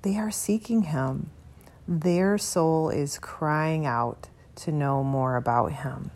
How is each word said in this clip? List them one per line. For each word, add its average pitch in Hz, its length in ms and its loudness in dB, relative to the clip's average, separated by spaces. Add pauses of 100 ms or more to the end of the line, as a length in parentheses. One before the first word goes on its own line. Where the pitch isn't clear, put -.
they 196 160 0
are 214 140 -2
seeking 220 540 0
him. 135 440 -2 (580)
Their 180 520 2
soul 160 500 2
is 143 300 -2
crying 156 640 -2
out 120 440 -2 (280)
to - 160 -6
know 139 320 0
more 131 320 0
about 120 360 2
him. 131 440 -8